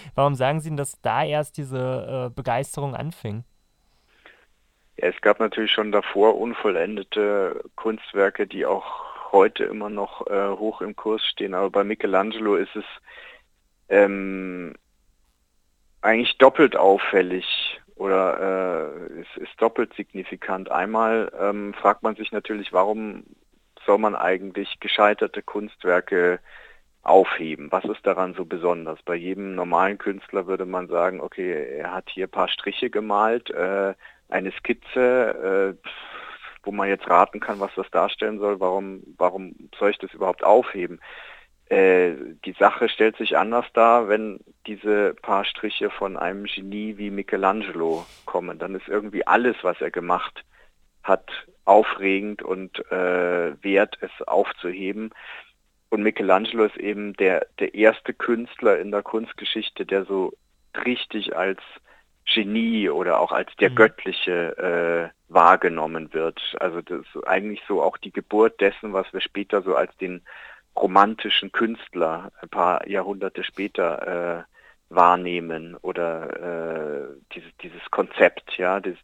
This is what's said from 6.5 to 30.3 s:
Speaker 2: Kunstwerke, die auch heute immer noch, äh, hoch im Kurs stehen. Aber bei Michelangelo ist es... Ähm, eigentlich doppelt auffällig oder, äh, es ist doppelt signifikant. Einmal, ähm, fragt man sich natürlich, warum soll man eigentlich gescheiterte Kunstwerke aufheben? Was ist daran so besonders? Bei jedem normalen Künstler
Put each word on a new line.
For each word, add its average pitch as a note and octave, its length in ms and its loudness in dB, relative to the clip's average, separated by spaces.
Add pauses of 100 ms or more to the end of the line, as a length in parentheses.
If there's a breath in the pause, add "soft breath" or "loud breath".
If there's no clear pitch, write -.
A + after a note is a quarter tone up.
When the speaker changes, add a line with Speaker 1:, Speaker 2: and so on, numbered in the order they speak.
Speaker 2:
Kunstwerke, G2+ 720 0
die F#2 180 -6
auch - 460 -4 (200)
heute G2 340 6
immer G#2 260 -6
noch, G2+ 360 -8
äh, G2+ 220 0
hoch G#2+ 320 -4
im G2+ 160 -8
Kurs A2 280 -2
stehen. G2 280 -4
Aber F#2+ 180 0
bei G2+ 140 2
Michelangelo G#2 720 0
ist F#2 180 -2
es... G#2+ 100 -8 (1080 loud breath)
Ähm, F#2+ 840 2 (1300)
eigentlich A2+ 380 2
doppelt C3 380 6
auffällig F#2 1000 2 (160)
oder, F#2 960 0 (200)
äh, E2 100 -14
es - 160 -18
ist - 240 -14
doppelt A2+ 340 0
signifikant. F#2+ 760 -8
Einmal, A2 680 0
ähm, G2+ 360 -2
fragt - 280 2
man G#2+ 140 -2
sich G#2+ 160 -10
natürlich, G#2 400 -6
warum G#2 520 0 (600)
soll G2+ 140 6
man G#2+ 180 2
eigentlich F#2+ 640 -2
gescheiterte G#2 600 2
Kunstwerke F2+ 1000 0 (640 loud breath)
aufheben? D#2 680 4
Was F#2+ 140 0
ist G#2+ 220 -6
daran F#2 280 0
so F2+ 120 -8
besonders? E2 560 -4
Bei F2+ 120 -6
jedem F#2+ 400 -6
normalen F2+ 440 0
Künstler G2 480 -6